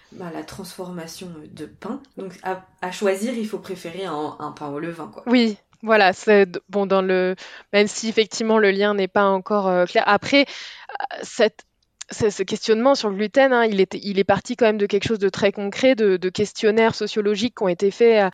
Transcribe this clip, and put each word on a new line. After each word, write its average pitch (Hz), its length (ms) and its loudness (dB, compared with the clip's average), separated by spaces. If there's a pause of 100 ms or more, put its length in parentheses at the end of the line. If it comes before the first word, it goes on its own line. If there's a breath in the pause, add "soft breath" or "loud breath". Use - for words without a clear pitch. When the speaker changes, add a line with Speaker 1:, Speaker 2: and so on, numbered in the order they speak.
(140)
Speaker 1:
bah, 175 200 -14
la 156 80 -10
transformation, 180 840 -14
euh, 156 240 -18
de 151 160 -14
pain. 262 340 -12 (160)
Donc 190 240 -14
à, 185 240 -8 (160)
à 180 100 -8
choisir, 202 440 -2
il 220 120 -4
faut 202 120 -8
préférer 180 460 -12
un, 151 340 -6
un 147 120 -10
pain 143 180 -12
au 143 100 -8
levain, 165 340 -10
quoi. - 140 -18
Speaker 2:
Oui, 233 300 2 (260)
voilà, 214 300 6
c'est 202 340 4
d-, 175 120 -10 (100)
bon, 196 180 -2
dans 190 160 2
le, 185 320 0 (360 loud breath)
même 208 160 4
si - 220 -6
effectivement 220 480 0
le 202 140 6
lien 202 240 0
n'est 196 120 0
pas 202 180 2
encore, 196 420 0
euh, 180 180 2
clair. 220 220 0
Après, 262 400 4
euh, - 720 -12
cette, - 440 -2 (460)
ce, 107 200 0
ce - 100 -6
questionnement 220 540 2
sur 220 140 -2
le 196 80 -4
gluten, 262 360 2
hein, 233 120 4
il 208 140 0
était, 190 220 0
il 196 160 -6
est 196 60 2
parti - 320 -2
quand 240 100 2
même 214 140 2
de 202 80 0
quelque 202 200 -2
chose 226 120 -2
de 196 100 0
très 196 220 0
concret, 202 420 0
de, 208 240 2
de 180 120 -4
questionnaires 220 680 0
sociologiques 208 600 -2
qui - 60 -4
ont 196 40 2
été 185 240 0
faits, 226 320 6
euh, 185 100 2